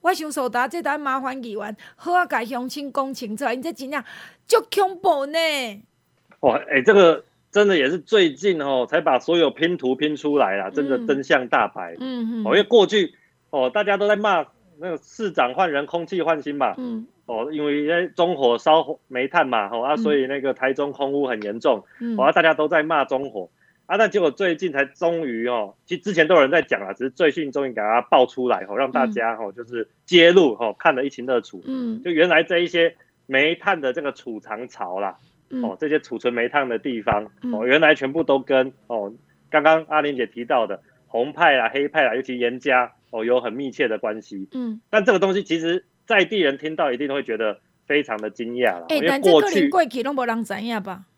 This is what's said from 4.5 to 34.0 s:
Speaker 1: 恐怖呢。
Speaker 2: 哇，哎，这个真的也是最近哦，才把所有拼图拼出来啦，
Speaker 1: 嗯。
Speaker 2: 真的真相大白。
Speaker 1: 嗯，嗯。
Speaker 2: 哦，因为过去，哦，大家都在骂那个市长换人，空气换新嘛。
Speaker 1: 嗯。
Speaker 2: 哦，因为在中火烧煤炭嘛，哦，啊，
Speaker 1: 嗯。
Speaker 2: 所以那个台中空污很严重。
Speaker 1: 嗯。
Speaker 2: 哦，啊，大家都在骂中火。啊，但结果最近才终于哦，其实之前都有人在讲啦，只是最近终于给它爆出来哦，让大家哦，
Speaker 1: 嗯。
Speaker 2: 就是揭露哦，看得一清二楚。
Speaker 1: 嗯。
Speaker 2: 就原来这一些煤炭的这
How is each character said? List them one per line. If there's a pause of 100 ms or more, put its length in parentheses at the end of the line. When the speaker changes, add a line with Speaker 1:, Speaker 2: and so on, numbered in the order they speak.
Speaker 1:
恐
怖
呢。 (1000)
Speaker 2:
哇， (100)
哎，
这
个 (260)
真
的
也
是
最
近
哦，
才
把
所
有
拼
图
拼
出
来
啦，
Speaker 1:
嗯。
Speaker 2:
真
的
真
相
大
白。
Speaker 1:
嗯，
嗯。
Speaker 2:
哦，
因
为
过
去， (340)
哦，
大
家
都
在
骂 (340)
那
个
市
长
换
人，
空
气
换
新
嘛。
Speaker 1:
嗯。 (180)
Speaker 2:
哦，
因
为
在
中
火
烧
煤
炭
嘛，
哦，
啊，
Speaker 1:
嗯。
Speaker 2:
所
以
那
个
台
中
空
污
很
严
重。 (160)
Speaker 1:
嗯。
Speaker 2:
哦，
啊，
大
家
都
在
骂
中
火。 (400)
啊，
但
结
果
最
近
才
终
于
哦， (120)
其
实
之
前
都
有
人
在
讲
啦，
只
是
最
近
终
于
给
它
爆
出
来
哦，
让
大
家
哦，
Speaker 1:
嗯。
Speaker 2:
就
是 (160)
揭
露
哦，
看
得
一
清
二
楚。
Speaker 1:
嗯。
Speaker 2:
就
原
来
这
一
些 (300)
煤
炭
的
这